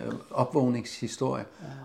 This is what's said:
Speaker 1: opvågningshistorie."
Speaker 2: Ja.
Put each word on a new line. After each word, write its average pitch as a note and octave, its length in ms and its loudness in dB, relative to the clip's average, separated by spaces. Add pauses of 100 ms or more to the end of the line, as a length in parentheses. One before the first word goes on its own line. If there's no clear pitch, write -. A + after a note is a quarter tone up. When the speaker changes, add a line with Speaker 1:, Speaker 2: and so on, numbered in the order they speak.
(320)
Speaker 1:
opvågningshistorie." B2+ 1120 2 (160)
Speaker 2:
Ja. D3+ 60 -12 (180)